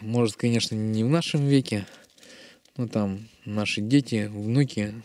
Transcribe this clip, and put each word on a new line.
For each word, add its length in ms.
Может, 360
конечно, 380
не 300
в 40
нашем 380
веке, 400
но 120
там 400
наши 360
дети, 500
внуки, 640